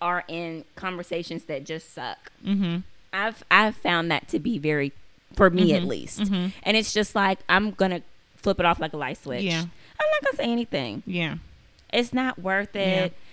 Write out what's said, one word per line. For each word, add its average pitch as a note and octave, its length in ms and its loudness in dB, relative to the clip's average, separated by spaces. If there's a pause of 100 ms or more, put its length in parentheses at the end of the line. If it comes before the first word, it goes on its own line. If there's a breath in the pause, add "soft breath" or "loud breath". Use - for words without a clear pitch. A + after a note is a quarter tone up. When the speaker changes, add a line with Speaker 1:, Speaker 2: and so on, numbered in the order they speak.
Speaker 1:
are F3 280 0
in E3 360 -8 (120)
conversations F3 680 -6
that C#3+ 200 -6
just D#3+ 300 -10
suck. - 380 -12 (120)
Speaker 2:
Mm-hmm. F3+ 340 0 (340)
Speaker 1:
I've, G#3+ 380 -4
I've G#3 260 6
found E3+ 340 0
that - 180 0
to - 100 -2
be D3+ 200 -2
very, C#3+ 340 0 (420)
for G3 160 8
me F3 240 6
at F3+ 80 4
Speaker 2:
Mm-hmm. F3+ 60 -2
Speaker 1:
least. A2 320 -6
Speaker 2:
Mm-hmm. F#3+ 260 0 (160)
Speaker 1:
And G#3+ 140 2
it's A3 160 2
just G#3 220 0
like, G3 240 2 (100)
I'm G3+ 240 4
gonna F#3 300 0 (340)
flip G3 220 0
it - 80 4
off E3+ 140 4
like D#3 120 -4
a D#3 40 -8
light C3+ 260 -6
switch. C3+ 200 -4
Speaker 2:
Yeah. E3+ 180 0
Speaker 1:
I'm E3+ 60 -4 (440 soft breath)
not D5+ 140 0
gonna C5+ 120 0
say A#3 140 0
anything. A3+ 560 -4
Speaker 2:
Yeah. E3 300 -2 (560)
Speaker 1:
It's A#3+ 200 0
not B3+ 260 -2
worth F#3+ 360 -2
Speaker 2:
Yeah. F#3+ 300 2
Speaker 1:
it. F3 80 -4 (200 loud breath)